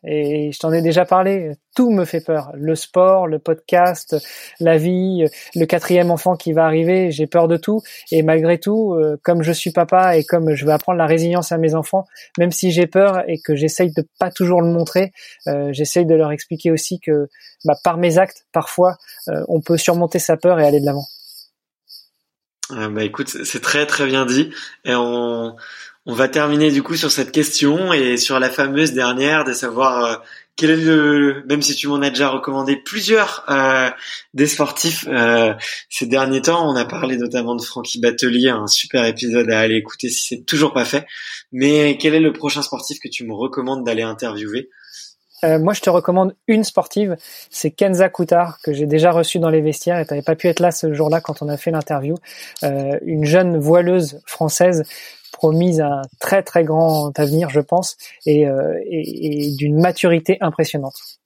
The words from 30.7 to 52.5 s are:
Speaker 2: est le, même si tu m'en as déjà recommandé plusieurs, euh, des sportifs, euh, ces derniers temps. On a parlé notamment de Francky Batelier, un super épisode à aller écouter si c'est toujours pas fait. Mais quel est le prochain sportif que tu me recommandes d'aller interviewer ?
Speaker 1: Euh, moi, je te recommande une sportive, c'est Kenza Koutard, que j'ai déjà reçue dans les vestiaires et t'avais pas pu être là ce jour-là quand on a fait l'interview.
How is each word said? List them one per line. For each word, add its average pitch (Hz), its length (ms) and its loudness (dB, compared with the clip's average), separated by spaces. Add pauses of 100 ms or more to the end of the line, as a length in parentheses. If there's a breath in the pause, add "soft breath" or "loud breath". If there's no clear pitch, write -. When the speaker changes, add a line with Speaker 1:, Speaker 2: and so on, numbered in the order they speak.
Speaker 2:
est 160 60 4
le, 147 680 2
même 143 140 0
si 143 140 -2
tu 143 120 -6
m'en 143 140 -2
as 139 80 0
déjà 135 200 0
recommandé 135 460 -2
plusieurs, 208 760 -2
euh, 131 400 2 (440 loud breath)
des 139 140 2
sportifs, 160 600 -4
euh, 117 460 2 (360 loud breath)
ces - 160 -6
derniers 135 360 0
temps. 165 280 0
On 135 60 0
a 120 80 0
parlé 131 320 -6
notamment 120 400 -4
de 117 60 -8
Francky 120 400 -10
Batelier, 123 480 0
un 107 180 -4
super - 380 0
épisode 117 440 -2
à 110 100 2
aller 110 160 2
écouter 110 340 -6
si - 180 -6
c'est - 180 -12
toujours 151 280 0
pas - 120 0
fait. 147 200 -4 (460 loud breath)
Mais 143 460 2
quel 156 180 2
est 160 40 6
le 156 140 4
prochain 147 280 -6
sportif - 400 -10
que - 80 -14
tu - 160 -12
me 110 80 -10
recommandes 131 520 -6
d'aller 117 180 -2
interviewer ? 110 640 -8 (760 loud breath)
Speaker 1:
Euh, 160 160 2
moi, 175 140 2
je - 80 -6
te - 80 0
recommande 180 460 2 (120)
une 220 160 4
sportive, 196 540 -2 (320 loud breath)
c'est - 220 -4
Kenza 190 380 2
Koutard, 175 540 0
que 151 100 -4
j'ai 143 120 -2
déjà 156 260 4
reçue 170 280 0
dans 165 100 2
les 156 120 4
vestiaires 156 380 -2
et 156 60 -4
t'avais 143 160 -6
pas 160 140 0
pu 170 120 -2
être 165 120 0
là 175 120 2
ce 160 220 -2
jour-là 151 280 0
quand - 200 -8
on 147 80 -6
a 147 80 -4
fait 170 140 -4
l'interview. 151 440 -4 (480 loud breath)